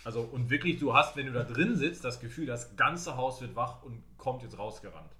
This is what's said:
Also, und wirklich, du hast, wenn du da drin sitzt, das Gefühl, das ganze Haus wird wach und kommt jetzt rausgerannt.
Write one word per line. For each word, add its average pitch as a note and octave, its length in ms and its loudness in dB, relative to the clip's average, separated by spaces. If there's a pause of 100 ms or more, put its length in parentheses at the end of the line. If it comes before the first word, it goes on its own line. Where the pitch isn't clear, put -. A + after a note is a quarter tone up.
Also, A#2 180 -2
und A#2+ 280 -2
wirklich, D3 300 2
du C3 140 4
hast, D3 220 6
wenn C3+ 120 -4
du B2+ 60 -4
da A#2+ 100 2
drin E3+ 320 4
sitzt, E3+ 280 2
das B2 160 -2
Gefühl, C3 260 -6
das A#2+ 300 -6
ganze D#3 420 2
Haus B2+ 240 -2
wird B2 140 -8
wach A#2+ 280 -2
und A#2 200 -12 (140)
kommt B2+ 260 -4
jetzt G2 140 -12
rausgerannt. F#2 640 -10